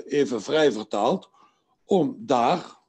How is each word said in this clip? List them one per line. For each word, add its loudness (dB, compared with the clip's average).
even 0
vrij 2
vertaald, -2
om 0
daar, 0